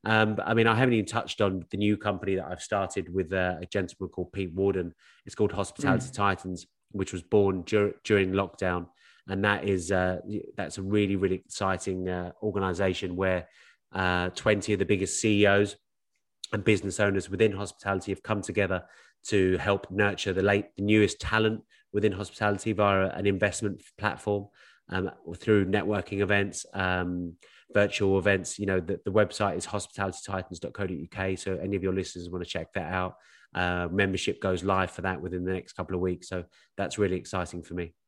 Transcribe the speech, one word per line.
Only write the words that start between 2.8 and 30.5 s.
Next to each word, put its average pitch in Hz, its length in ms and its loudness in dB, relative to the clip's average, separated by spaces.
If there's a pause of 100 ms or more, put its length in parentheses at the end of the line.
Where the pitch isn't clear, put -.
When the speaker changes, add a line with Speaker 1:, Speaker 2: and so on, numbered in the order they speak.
Speaker 1:
with, 92 180 -2
uh, 90 280 0
a 90 60 -10
gentleman 92 440 -4
called - 220 -8
Pete 92 200 -6
Warden. 92 420 0 (320)
It's - 100 -16
called 104 160 2
Hospitality 95 560 0
Speaker 2:
Mm. - 60 -16
Speaker 1:
Titans, 92 520 -2 (240)
which 95 220 -6
was 87 100 -6
born 98 400 2
dur-, 101 400 2
during 98 300 4
lockdown. 90 540 -2 (420)
And 95 160 -2
that 101 180 2
is, 92 300 0
uh, 92 320 2
y-, 104 180 -6 (140)
that's 80 200 -8
a 98 60 -8
really, 101 320 2
really 92 220 2
exciting, 92 720 -2
uh, 90 240 -4 (100)
organization 95 720 0
where, 92 340 0 (440)
uh, 90 380 0
twenty 107 420 0
of 98 80 0
the 95 60 2
biggest 95 340 0
C 104 220 4
E 101 40 8
Os 101 300 4 (760)
and 101 120 -4
business 95 340 2
owners 98 320 0
within 98 220 2
hospitality 98 580 -4
have - 140 -4
come 104 180 -2
together 92 400 -2 (420)
to 92 340 4
help 101 300 0
nurture 101 440 0
the 95 100 0
late, 101 240 2 (100)
the 101 60 -6
newest 107 380 4
talent 110 420 0 (300)
within 104 180 2
hospitality 104 640 -2
via 98 380 4
an 98 140 -6
investment 98 540 0
f-, - 180 -20
platform, 101 520 -2 (400)
um, 95 200 -2 (280)
through 101 280 4
networking 98 560 0
events, 101 540 2
um, 90 600 -2 (380)
virtual 98 460 2
events, 92 400 0
you 101 80 -2
know, 95 140 2
the, 85 240 -4
the 101 80 -4
website 101 440 2
is 92 80 -6
hospitality 98 640 -6
titans 92 320 -8